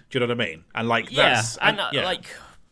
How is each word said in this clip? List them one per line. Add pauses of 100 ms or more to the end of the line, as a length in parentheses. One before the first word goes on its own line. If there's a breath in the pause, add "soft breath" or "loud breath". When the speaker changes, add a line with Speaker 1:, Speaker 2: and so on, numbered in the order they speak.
Speaker 1:
Do
you
know
what
I
mean? (100)
And,
like,
Speaker 2:
Yeah,
Speaker 1:
that's,
Speaker 2:
and,
Speaker 1:
and,
Speaker 2:
uh,
Speaker 1:
yeah.
Speaker 2:
like, (460 loud breath)